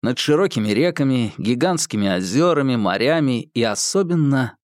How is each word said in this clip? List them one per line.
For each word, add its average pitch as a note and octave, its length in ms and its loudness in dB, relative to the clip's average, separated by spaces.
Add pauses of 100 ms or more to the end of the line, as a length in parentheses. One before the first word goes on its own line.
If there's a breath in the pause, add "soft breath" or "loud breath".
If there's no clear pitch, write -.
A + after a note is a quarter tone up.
Над B2 140 -2
широкими F3+ 480 0
реками, C3 680 0
гигантскими A2+ 680 -2
озёрами, B2+ 680 0
морями A#2+ 680 0
и - 220 -4
особенно C#3 1000 0